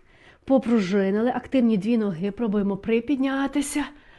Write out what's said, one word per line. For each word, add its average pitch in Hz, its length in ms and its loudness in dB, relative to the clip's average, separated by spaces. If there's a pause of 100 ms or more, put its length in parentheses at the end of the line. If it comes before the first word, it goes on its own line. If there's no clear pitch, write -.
(440)
Попружинили. 214 840 2
Активні 240 460 2
дві 220 220 0
ноги. 202 320 -2
Пробуємо 202 460 -2
припіднятися. 269 1080 -2 (340)